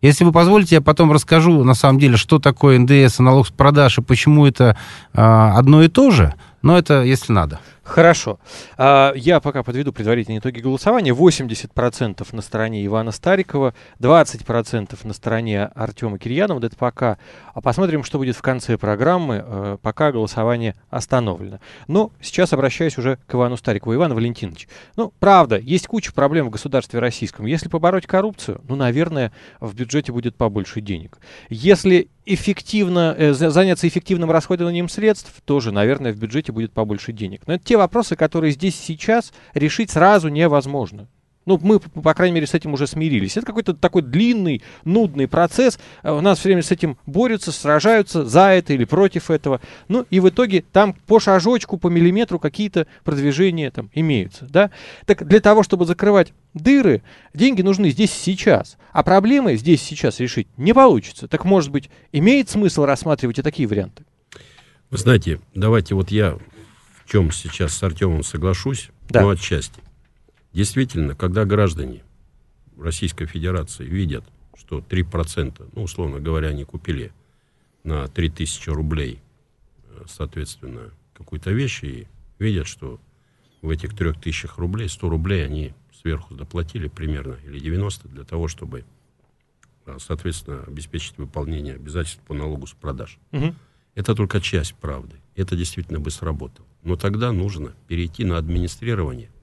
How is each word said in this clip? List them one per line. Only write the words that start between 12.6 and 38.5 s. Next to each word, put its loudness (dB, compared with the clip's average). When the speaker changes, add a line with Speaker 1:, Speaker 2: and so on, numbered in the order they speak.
Speaker 2:
Ивана -4
Старикова, -2
двадцать 4
процентов -6
на -10
стороне -4
Артёма -8
Кирьянова. -4
Вот -6
это -8
пока. -2
А -12
посмотрим, -2
что -8
будет -4
в -20
конце -4
программы. -2
Э, -8
пока -2
голосование -4
остановлено. -6
Но 0
сейчас -2
обращаюсь -2
уже -2
к -10
Ивану 0
Старикову. -4
Иван 0
Валентинович, -6
ну, -6
правда, 4
есть -2
куча -6
проблем 0
в -8
государстве -4
российском. -6
Если -6
побороть 0
коррупцию, -4
ну, -6
наверное, -2
в -10
бюджете -6
будет -6
побольше -4
денег. -10
Если 2
эффективно, -2
э, 4
за-, 0
заняться 2
эффективным -2
расходованием -2
средств, -2
тоже, -2
наверное, 0
в -8
бюджете -6
будет -6
побольше -6
денег. -10
Но -2
это -6
те 2
вопросы, 0
которые -2